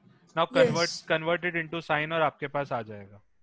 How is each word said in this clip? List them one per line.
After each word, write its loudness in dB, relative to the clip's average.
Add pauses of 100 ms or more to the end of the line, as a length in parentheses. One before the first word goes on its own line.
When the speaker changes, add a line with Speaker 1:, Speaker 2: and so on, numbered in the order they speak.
(360)
Speaker 1:
Now 4
convert, 4
Speaker 2:
यस। -4
Speaker 1:
convert 0
it -2
into -8
sine -2
और 0
आपके 0
पास -4
आ -2
जाएगा। -16 (200)